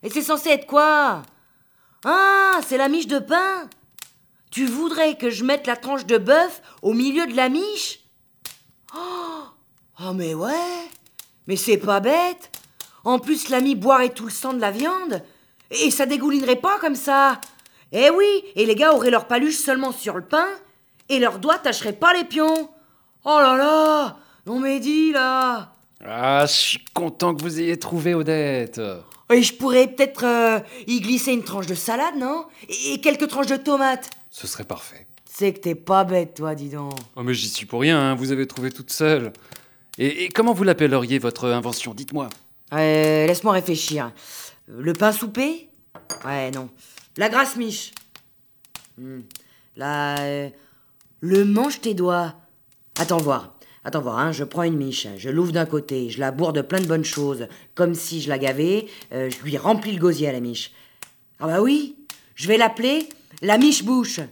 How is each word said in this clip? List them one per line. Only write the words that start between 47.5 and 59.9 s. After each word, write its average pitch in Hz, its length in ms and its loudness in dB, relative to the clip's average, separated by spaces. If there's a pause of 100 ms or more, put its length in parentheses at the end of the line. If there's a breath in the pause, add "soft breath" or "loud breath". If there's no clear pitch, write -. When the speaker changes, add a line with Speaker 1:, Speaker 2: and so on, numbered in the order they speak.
Speaker 1:
miche. 226 380 -6 (1040)
Hmm. 127 240 -16 (540 loud breath)
La, 143 440 -4
euh, 143 300 -6 (720 soft breath)
le 190 240 4
mange 226 380 2
tes 220 140 -4
doigts. 175 400 0 (600)
Attends 175 200 0
voir. 143 380 -2 (280 soft breath)
Attends 131 180 -4
voir, 120 180 -4
hein, 160 140 0
je 139 100 -6
prends 165 200 -4
une 165 120 0
miche, 135 320 -4 (100)
je 101 120 -10
l'ouvre 165 240 0
d'un 165 120 2
côté, 143 440 -4
je 113 100 -10
la 135 120 -2
bourre 160 200 -2
de 151 100 0
plein 185 200 -2
de 175 60 -2
bonnes 160 180 0
choses, 139 420 -4 (260 loud breath)
comme 175 220 2
si 165 260 -8
je 135 60 -6
la 143 100 0
gavais, 156 500 0 (260 loud breath)
euh, 131 160 -4
je - 160 -10
lui 147 100 -4
remplis 214 380 0